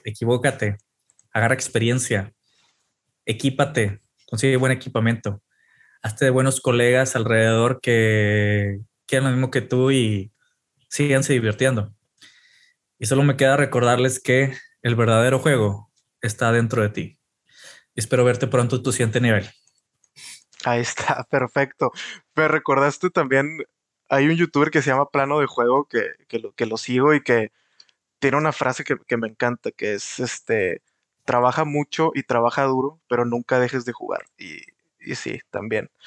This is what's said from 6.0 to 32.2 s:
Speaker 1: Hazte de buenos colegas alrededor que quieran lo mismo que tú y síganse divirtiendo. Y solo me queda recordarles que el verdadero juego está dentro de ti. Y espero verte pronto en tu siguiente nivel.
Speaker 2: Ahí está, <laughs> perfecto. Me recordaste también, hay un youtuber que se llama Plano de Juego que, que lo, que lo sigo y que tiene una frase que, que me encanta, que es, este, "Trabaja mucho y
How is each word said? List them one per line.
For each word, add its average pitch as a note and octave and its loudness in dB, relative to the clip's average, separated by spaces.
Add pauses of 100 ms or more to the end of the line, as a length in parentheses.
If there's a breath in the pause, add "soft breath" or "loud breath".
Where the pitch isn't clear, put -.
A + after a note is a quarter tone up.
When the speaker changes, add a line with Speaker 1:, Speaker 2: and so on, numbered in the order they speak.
Speaker 1:
Hazte A#2+ -4
de C3+ 4
buenos C3 2
colegas B2 2
alrededor A2+ 2
que G#2 2 (240)
quieran C3+ 0
lo B2+ 0
mismo B2+ 0
que C3 0
tú B2+ 0
y A2 0 (580)
síganse C#3+ 0
divirtiendo. A2+ 0 (1080 soft breath)
Y - -10
solo C3 2
me C#3+ 2
queda C#3 4
recordarles B2 2
que C3+ 2 (260 loud breath)
el A#2+ 0
verdadero A#2 4
juego A2 0 (320)
está A#2 -2
dentro A#2 0
de G#2 2
ti. - -8 (760 loud breath)
Y A#2 -8
espero B2 0
verte B2 0
pronto A#2+ 0
en B2 -4
tu B2+ -2
siguiente A#2+ 0
nivel. A2 2 (1160 loud breath)
Speaker 2:
Ahí A#2+ 0
está, - -6
<laughs> - -14
perfecto. C3 -2 (420 loud breath)
Me D#3 2
recordaste C#3+ 0
también, C3+ 0 (500)
hay C#3 2
un D#3+ 2
youtuber D#3+ 2
que D#3 2
se C#3 -2
llama C#3 2
Plano C#3+ 0
de C#3 0
Juego B2+ 0
que, G2 -4 (140)
que A#2 -8
lo, A2 -10
que - -4
lo A2 -6
sigo C3 2
y C#3+ 0
que A2+ 0 (640 soft breath)
tiene C3+ 0
una D3+ 0
frase B2+ -4
que, C3 -2 (100)
que B2 -2
me A2+ -4
encanta, A#2+ -4
que G#2 -4
es, - -10
este, A2 -4 (420)
"Trabaja B2 2
mucho D3 -2
y C#3 -4